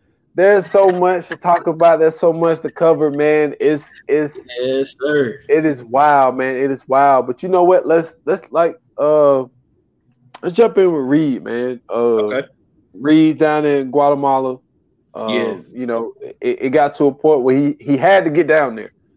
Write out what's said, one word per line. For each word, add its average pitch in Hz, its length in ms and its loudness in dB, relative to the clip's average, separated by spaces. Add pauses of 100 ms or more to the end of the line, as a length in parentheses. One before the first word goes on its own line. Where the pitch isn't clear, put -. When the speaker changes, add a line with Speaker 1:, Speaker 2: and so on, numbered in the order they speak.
(340)
Speaker 1:
there's 196 360 2
so 196 180 4
much 180 400 -2
to 160 80 -12
talk 175 300 -2
about. 165 340 2
There's 160 180 0
so 170 140 2
much 165 300 -2
to 151 80 -6
cover, 156 400 0
man. 151 500 0
It's, 143 240 0 (240)
it's 147 280 -2 (240)
Speaker 2:
Yes, 131 420 -4
sir. 139 460 -2
Speaker 1:
it 156 160 2
is 139 180 -2
wild, 135 540 2
man. 131 200 -4
It 135 140 -2
is 135 160 -8
wild. 135 400 2
But 127 160 -8
you 185 60 -8
know 180 160 2
what? 180 220 4
Let's, 160 280 0 (120)
let's, 190 240 -4
like, 165 260 -2 (220)
uh, 143 460 2 (1000)
let's 175 120 -6
jump 226 240 2
in 185 140 4
with 143 140 -4
Reed, 139 380 0
man. 120 440 -8
Uh, - 40 -10
Speaker 2:
Okay. 113 560 -2 (440)
Speaker 1:
Reed 156 460 2
down 151 260 0
in 139 260 -2
Guatemala. 135 680 0 (540)
Um, 110 200 -10
Speaker 2:
Yeah. 113 240 -4 (160)
Speaker 1:
you 123 140 -12
know, 117 280 -6 (260)
it, - 220 -4
it 131 80 -2
got 127 260 0
to 151 100 0
a 135 60 0
point 147 300 0
where 131 140 2
he, 143 240 -2
he 143 160 -2
had 180 280 2
to 160 60 -2
get 151 160 0
down 143 300 0
there 104 160 -16 (240)